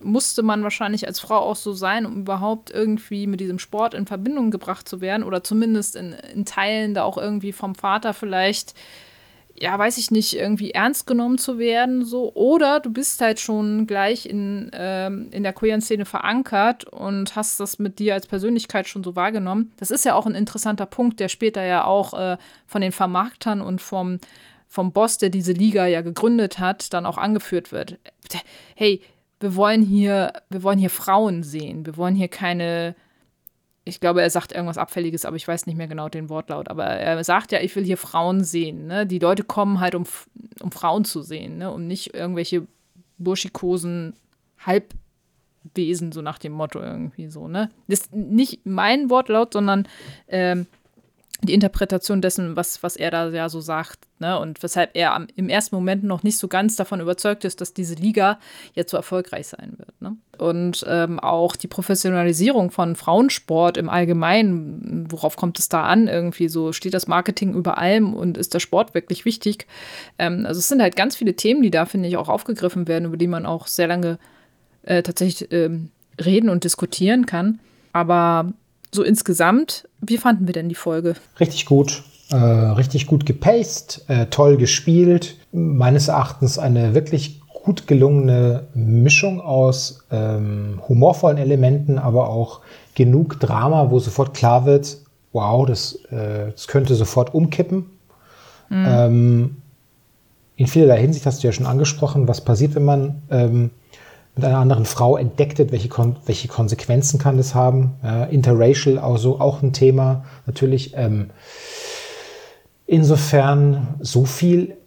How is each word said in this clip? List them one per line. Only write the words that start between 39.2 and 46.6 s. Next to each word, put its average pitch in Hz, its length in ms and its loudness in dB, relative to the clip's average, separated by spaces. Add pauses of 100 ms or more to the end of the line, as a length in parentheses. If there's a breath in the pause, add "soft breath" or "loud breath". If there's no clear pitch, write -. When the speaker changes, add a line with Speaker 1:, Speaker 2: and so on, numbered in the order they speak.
Speaker 1:
kommen 202 380 -2
halt, 180 140 -2
um 175 80 -4
F-, - 260 -16 (320)
um 180 100 -8
Frauen 190 360 -2
zu 151 160 -10
sehen, - 340 -14
ne? 175 160 -10
Um 165 140 -10
nicht 180 260 -12
irgendwelche 170 540 -6 (500)
burschikosen 175 960 -6 (460)
Halbwesen, - 1500 -6
so 156 80 -14
nach 156 160 -12
dem 151 160 -14
Motto 156 260 -8